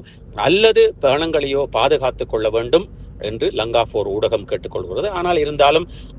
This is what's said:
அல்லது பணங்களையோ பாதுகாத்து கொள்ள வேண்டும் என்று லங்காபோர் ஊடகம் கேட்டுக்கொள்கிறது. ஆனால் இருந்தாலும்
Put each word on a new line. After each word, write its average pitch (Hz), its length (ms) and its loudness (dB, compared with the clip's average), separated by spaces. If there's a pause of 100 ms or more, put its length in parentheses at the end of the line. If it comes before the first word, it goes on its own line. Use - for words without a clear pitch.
(360)
அல்லது 214 680 4
பணங்களையோ 143 600 0
பாதுகாத்து 127 600 0
கொள்ள 110 240 -2
வேண்டும் 120 380 0 (320)
என்று 110 300 -4
லங்காபோர் 113 580 -2
ஊடகம் 104 380 -2
கேட்டுக்கொள்கிறது. 95 600 -6
ஆனால் 180 300 -2
இருந்தாலும் 151 480 4 (340)